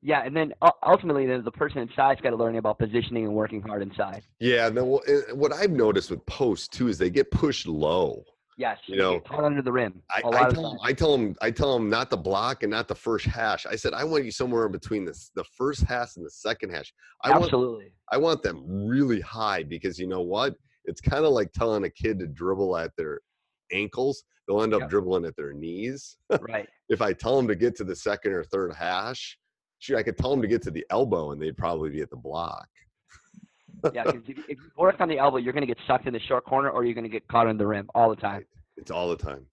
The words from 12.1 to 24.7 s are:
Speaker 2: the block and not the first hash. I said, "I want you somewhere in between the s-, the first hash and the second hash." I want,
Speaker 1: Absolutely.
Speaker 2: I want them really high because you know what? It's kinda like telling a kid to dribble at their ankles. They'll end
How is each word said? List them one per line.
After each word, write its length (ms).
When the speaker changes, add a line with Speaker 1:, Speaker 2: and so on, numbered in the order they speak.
Speaker 2:
the 60
block 480
and 80
not 160
the 80
first 300
hash. 400
I 100
said, 160
"I 100
want 220
you 80
somewhere 340
in 60
between 320
the 80
s-, 240
the 80
first 380
hash 340
and 100
the 40
second 400
hash." 220
I 80
want, 140
Speaker 1:
Absolutely. 480
Speaker 2:
I 80
want 240
them 240
really 540
high 440
because 340
you 100
know 140
what? 320
It's 160
kinda 280
like 240
telling 320
a 60
kid 300
to 80
dribble 480
at 200
their 240
ankles. 500
They'll 160
end 120